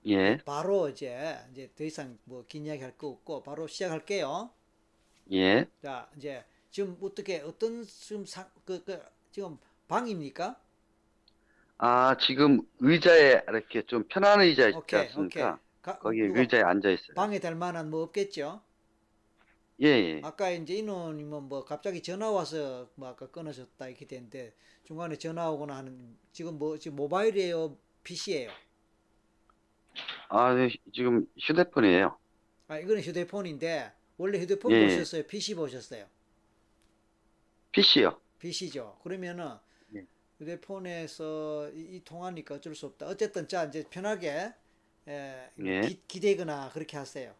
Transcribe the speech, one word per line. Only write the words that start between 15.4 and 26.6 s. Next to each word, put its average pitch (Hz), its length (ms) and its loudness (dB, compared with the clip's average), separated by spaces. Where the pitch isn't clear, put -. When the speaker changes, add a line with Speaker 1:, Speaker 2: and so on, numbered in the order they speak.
Speaker 2:
오케이. - 60 -12
가-, - 180 -10
Speaker 1:
거기 110 240 0
Speaker 2:
누가 98 180 2
Speaker 1:
의자에 120 200 6
앉아 95 280 4
있어요. - 260 0
Speaker 2:
방해될 185 400 -2
만한 165 340 -6
뭐 160 140 -4
없겠죠? 180 580 -6
Speaker 1:
예, 139 60 8
예. 87 360 6
Speaker 2:
아까 180 260 -4
이제 170 260 -6
인호님은 156 680 -8
뭐 135 200 -10
갑자기 170 400 -8
전화 196 280 -6
와서 147 640 -4
뭐 135 120 -14
아까 127 240 -16
끊어졌다 135 560 -14
이렇게 127 180 -16
됐는데, 123 480 -16
중간에 160 340 -10
전화 165 340 -4
오거나 143 260 -8
하는, 127 400 -18
지금 165 260 -10
뭐, 151 180 -4